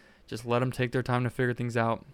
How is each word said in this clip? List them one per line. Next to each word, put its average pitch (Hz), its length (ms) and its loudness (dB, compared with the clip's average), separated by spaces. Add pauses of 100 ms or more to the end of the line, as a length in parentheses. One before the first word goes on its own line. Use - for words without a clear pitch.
(260)
just 117 180 -10
let 120 160 2
'em 127 120 2
take 123 200 0
their 127 100 0
time 123 220 0
to 120 60 -2
figure 123 240 0
things 120 220 -4
out. 113 380 2